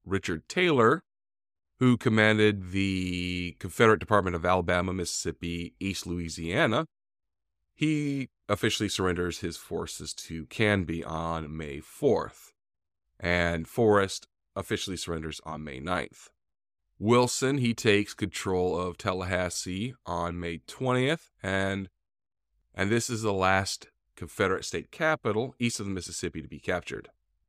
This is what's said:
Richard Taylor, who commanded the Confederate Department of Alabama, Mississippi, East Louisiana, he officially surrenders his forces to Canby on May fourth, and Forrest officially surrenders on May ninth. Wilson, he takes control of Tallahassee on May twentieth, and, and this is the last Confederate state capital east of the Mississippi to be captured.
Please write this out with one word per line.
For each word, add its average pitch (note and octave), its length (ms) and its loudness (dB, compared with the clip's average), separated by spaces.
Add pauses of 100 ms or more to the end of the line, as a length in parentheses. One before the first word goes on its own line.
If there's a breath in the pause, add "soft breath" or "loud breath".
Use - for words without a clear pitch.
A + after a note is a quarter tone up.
Richard F2+ 460 -4
Taylor, D#3+ 540 4 (720)
who B2+ 180 6
commanded G#2+ 760 4
the F2+ 880 -2
Confederate A2 400 4
Department F#2 360 2
of E2+ 100 -2
Alabama, F2+ 480 2
Mississippi, E2+ 840 -6
East F#2 280 -4
Louisiana, F2+ 800 -2 (880)
he D3 540 -2 (200)
officially G#2 400 0
surrenders F2 500 -2
his E2+ 180 -6
forces - 560 -10
to E2 340 -12
Canby F#2+ 560 0
on E2 520 -6
May D2 240 -8
fourth, - 720 -2 (680)
and F2 480 0
Forrest G2+ 600 4 (280)
officially G2 420 -4
surrenders D#2+ 480 -6
on D#2 180 -10
May C#2 160 -10
ninth. E2+ 500 -6 (680)
Wilson, B2 600 2
he A#2+ 140 2
takes G#2 400 4
control F2+ 640 -2
of F2+ 200 -4
Tallahassee F#2 960 -4 (120)
on F2 320 -4
May E2+ 200 -6 (100)
twentieth, C3 640 -2 (100)
and, F#2+ 460 -2 (840)
and F#2+ 180 0
this A#2 180 0
is A2+ 120 -4
the A2 100 0
last F#2+ 560 2 (300)
Confederate - 480 -2
state - 260 -8
capital C3 680 -2
east A#2+ 200 -2
of G#2 60 -6
the G2 80 -4
Mississippi F2 480 -6
to C#2 80 -14
be D2+ 100 -14
captured. E2 480 -6 (420)